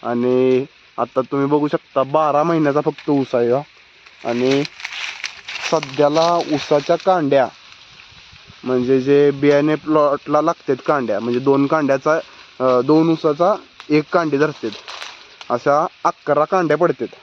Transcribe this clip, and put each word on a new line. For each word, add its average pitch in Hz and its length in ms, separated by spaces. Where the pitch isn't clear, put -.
आणि 127 600
आता 120 240
तुम्ही 139 260
बघू 147 200
शकता 143 360
बारा 147 400
महिन्याचा 151 380
फक्त 151 280
ऊस 139 260
आहे 120 160
हा. 135 100
आणि 127 400
सध्याला 147 720
ऊसाच्या 147 420
कांड्या, 139 420
म्हणजे 127 380
जे 143 300
बियाणे 143 440
प्लॉटला 147 680
लागतात 156 340
कांड्या, 120 340
म्हणजे 120 200
दोन 139 280
कांड्याचा, 147 480
अं, 127 260
दोन 160 240
ऊसाचा 165 440
एक 151 220
कांडी 160 260
धरतात, 143 340
अशा 143 360
अकरा 147 420
कांड्या 165 320
पडतात 151 460